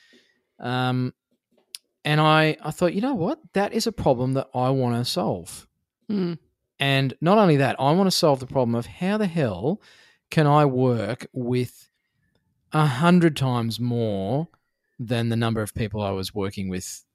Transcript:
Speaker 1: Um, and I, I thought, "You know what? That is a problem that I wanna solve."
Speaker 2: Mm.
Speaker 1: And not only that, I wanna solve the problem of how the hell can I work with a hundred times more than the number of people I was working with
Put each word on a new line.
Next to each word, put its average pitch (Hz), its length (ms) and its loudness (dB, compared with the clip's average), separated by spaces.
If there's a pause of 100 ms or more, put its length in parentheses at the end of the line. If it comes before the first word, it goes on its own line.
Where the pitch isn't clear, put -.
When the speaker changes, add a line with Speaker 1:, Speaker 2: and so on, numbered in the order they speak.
(600)
Speaker 1:
Um, 127 540 -2 (920)
and 151 160 2
I, 156 440 4
I 151 80 -8
thought, 170 240 0
"You 202 60 -4
know 269 120 -2
what? 214 260 -4 (140)
That 196 200 -2
is 220 120 -2
a 226 60 -2
problem 131 440 0
that 135 200 -4
I 127 160 0
wanna 120 340 0
solve." 135 640 -6 (420)
Speaker 2:
Mm. 180 300 -4 (400)
Speaker 1:
And 135 420 2
not 180 160 4
only 170 200 6
that, 131 220 2
I 135 120 2
wanna 185 180 2
solve 147 300 2
the 127 80 -10
problem 120 260 0
of 117 140 -2
how 196 300 -4
the 214 100 0
hell 143 520 -2 (520)
can 151 160 2
I 147 180 6
work 127 640 0
with 123 580 -6 (840)
a 151 160 4
hundred 165 500 4
times 117 420 -2
more 117 680 -2 (500)
than 117 320 -2
the 113 60 0
number 113 260 0
of 104 140 -8
people 107 260 -4
I 101 100 -2
was 95 220 -6
working 98 360 -6
with - 340 -10 (120)